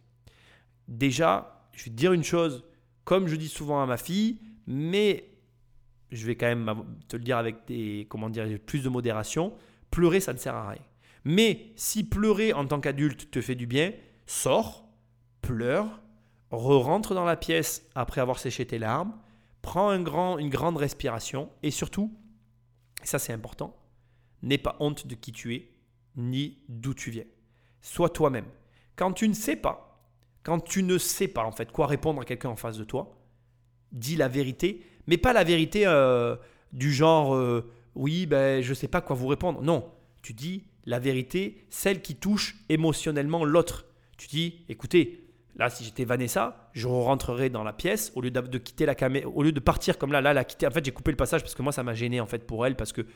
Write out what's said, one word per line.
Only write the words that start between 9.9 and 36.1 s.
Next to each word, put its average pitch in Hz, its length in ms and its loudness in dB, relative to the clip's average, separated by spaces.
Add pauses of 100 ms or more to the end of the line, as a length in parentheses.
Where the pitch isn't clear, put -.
ça 143 140 -4
ne 127 40 -8
sert 123 180 -6
à 110 140 -8
rien. - 120 -12 (420)
Mais 196 520 2
si - 280 -4
pleurer 208 500 2
en 139 120 -2
tant 143 140 -2
qu'adulte 139 520 -2
te 127 100 -2
fait 127 140 -4
du 120 120 -8
bien, 147 240 0 (340)
sors, - 600 0 (560)
pleure, 143 600 -2 (500)
re-rentre 139 640 4
dans 180 120 0
la 165 120 2
pièce - 580 -2
après 131 260 -2
avoir 123 180 0
séché 127 260 -4
tes 117 140 -6
larmes, 143 340 -2 (480)
prends 202 280 2
un 190 120 2
grand, 170 360 -2
une 147 120 -2
grande 156 280 0
respiration 139 720 -4 (140)
et 147 80 0
surtout, 208 400 -4 (920)
et - 40 -8
ça 143 120 -2
c'est - 140 -6
important, - 440 -10 (640)
n'aie 131 160 0
pas - 220 -2
honte 147 280 -2
de 123 80 -10
qui - 160 -14
tu 117 240 -8
es - 140 -12 (480)
ni 127 400 -4 (100)
d'où 123 260 -6
tu - 180 -10
viens. 113 140 -10 (560)
Sois - 280 0
toi-même. 135 380 0 (480)
Quand 185 180 0
tu 220 140 2
ne 208 60 4
sais 285 220 -2
pas, - 480 -6 (400)
quand 165 160 0
tu 190 240 -2
ne 185 140 4
sais - 300 -2
pas 113 180 -2
en 110 60 -4
fait 117 200 -8
quoi 147 160 0
répondre 143 340 0
à 113 40 -8
quelqu'un 127 240 -6
en 110 60 -6
face 110 220 -8
de 107 60 -8
toi, - 340 -6 (760)
dis 127 240 -6
la 139 120 4
vérité, 139 580 -2 (220)
mais 170 100 6
pas 254 160 4
la 208 100 8
vérité, 165 420 4
euh, 127 500 6 (380)